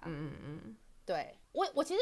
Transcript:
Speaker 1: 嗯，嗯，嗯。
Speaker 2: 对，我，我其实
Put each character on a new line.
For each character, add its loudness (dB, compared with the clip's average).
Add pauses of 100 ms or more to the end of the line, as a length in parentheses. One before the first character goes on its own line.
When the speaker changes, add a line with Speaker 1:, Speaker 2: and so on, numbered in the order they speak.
Speaker 1:
嗯， -4 (100)
嗯， -8
嗯。 -12 (260)
Speaker 2:
对， -2 (140)
我， 4
我 6
其 0
实 6